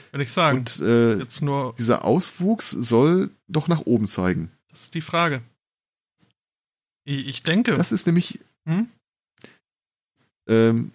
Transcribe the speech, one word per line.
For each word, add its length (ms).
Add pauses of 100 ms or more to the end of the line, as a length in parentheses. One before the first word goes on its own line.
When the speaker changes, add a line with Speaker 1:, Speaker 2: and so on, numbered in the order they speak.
(100)
Speaker 1:
Würde 140
ich 80
sagen. 260
Speaker 2:
Und, 220
äh, 380
Speaker 1:
Jetzt 240
nur 340
Speaker 2:
dieser 280
Auswuchs 680
soll 600 (180)
doch 200
nach 180
oben 200
zeigen. 440 (200)
Speaker 1:
Das 140
ist 100
die 80
Frage. 400 (1600)
Ich, 240
ich 140
denke. 340
Speaker 2:
Das 160
ist 140
nämlich 340 (280)
Speaker 1:
Hm? 200 (1600)
Speaker 2:
ähm, 460